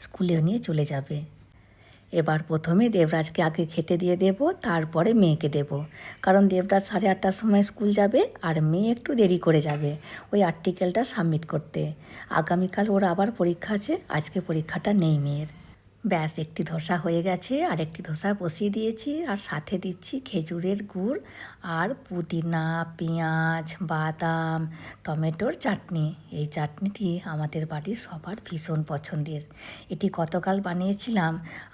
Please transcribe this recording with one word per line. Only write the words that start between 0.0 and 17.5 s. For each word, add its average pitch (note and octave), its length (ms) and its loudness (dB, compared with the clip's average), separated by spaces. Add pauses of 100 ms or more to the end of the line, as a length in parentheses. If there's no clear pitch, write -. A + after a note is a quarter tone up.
স্কুলেও F3 400 0
নিয়ে F#3+ 180 4
চলে D#3 260 0
যাবে। D3 380 -4 (920)
এবার D#3 300 2
প্রথমে E3+ 460 2
দেবরাজকে E3 540 2
আগে D#3+ 240 2
খেতে E3+ 320 0
দিয়ে F3+ 180 2
দেব, G3 360 2
তারপরে E3+ 600 0
মেয়েকে D#3+ 340 4
দেব, C#3+ 360 -2 (380)
কারণ G3 260 6
দেবরাজ G3 340 4
সাড়ে G3+ 260 0
আটটার F#3+ 240 2
সময় G3+ 300 4
স্কুল G3+ 300 0
যাবে, G#3+ 360 4 (140)
আর D#3+ 200 0
মেয়ে F3+ 280 2
একটু A#3+ 240 -2
দেরি F#3 240 4
করে D#3+ 220 4
যাবে D3 360 -2 (360)
ওই G3+ 100 4
আর্টিকেলটা F3+ 600 0
সাবমিট E3 420 -2
করতে। D#3 460 -4 (380)
আগামীকাল F#3 600 0
ওর G3 140 4
আবার F#3+ 280 2
পরীক্ষা F3 420 0
আছে, B3 240 -2 (100)
আজকে D#3 320 -4
পরীক্ষাটা E3 520 -2
নেই D#3+ 260 4
মেয়ের। C#3+ 280 -2 (600)
ব্যাস, D#3+ 320 0
একটি - 260 -6
ধোসা E3 320 -2
হয়ে E3+ 260 0
গেছে, F#3+ 420 -2